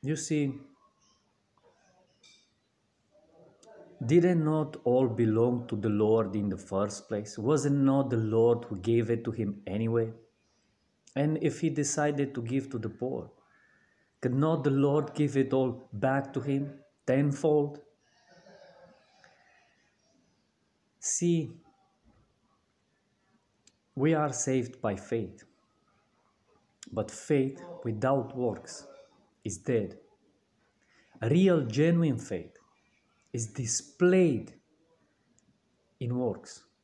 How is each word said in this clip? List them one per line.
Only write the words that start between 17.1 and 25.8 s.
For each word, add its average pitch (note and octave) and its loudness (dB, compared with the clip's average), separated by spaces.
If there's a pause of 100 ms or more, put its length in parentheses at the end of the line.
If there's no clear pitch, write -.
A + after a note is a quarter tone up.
See, E3+ -2 (2250)
we D3 2
are D3+ 0
saved B2+ -2
by G#2 0
faith, - -6 (1500)